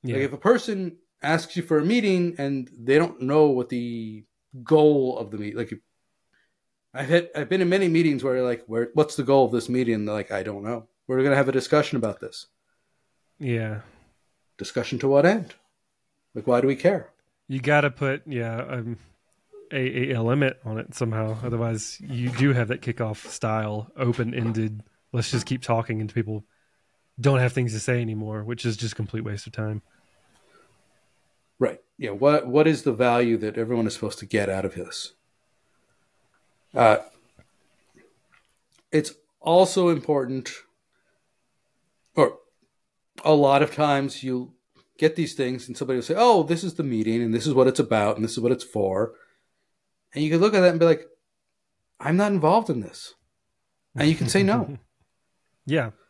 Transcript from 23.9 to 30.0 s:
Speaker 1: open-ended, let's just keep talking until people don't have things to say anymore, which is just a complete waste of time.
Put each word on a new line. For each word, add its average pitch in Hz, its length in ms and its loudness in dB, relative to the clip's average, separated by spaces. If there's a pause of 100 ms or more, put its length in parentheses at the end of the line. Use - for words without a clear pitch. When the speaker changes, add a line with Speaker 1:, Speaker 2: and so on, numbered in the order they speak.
Speaker 1:
open-ended, 113 840 -2 (300)
let's 117 180 -2
just 117 160 -2
keep 127 160 -4
talking 113 380 -2
until 107 160 -8
people 107 300 -4 (720)
don't 135 200 2
have 123 140 2
things 120 200 -2
to 107 60 -6
say 123 220 -2
anymore, 107 420 -6
which 117 220 -8
is 110 120 -2
just 110 160 -6
a - 20 -12
complete 110 280 -6
waste 104 240 -8
of 110 60 -20
time. 107 280 -6 (1800)